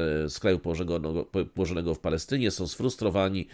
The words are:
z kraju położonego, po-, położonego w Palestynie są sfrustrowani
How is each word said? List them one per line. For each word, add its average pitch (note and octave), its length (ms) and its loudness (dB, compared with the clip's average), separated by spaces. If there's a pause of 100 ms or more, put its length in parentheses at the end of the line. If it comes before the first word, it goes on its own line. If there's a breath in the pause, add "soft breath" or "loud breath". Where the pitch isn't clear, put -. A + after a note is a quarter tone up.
(280)
z - 120 -6
kraju F#2 200 4
położonego, E2+ 680 -2
po-, F#2 200 0
położonego E2+ 500 0
w - 40 -10
Palestynie G2 520 0
są F2+ 160 -4
sfrustrowani G2 880 0